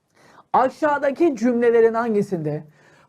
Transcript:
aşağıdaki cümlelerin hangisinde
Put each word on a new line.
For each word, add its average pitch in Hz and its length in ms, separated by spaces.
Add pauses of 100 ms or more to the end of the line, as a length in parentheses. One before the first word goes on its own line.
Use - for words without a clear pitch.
(540)
aşağıdaki 285 840
cümlelerin 233 580
hangisinde 202 680 (460)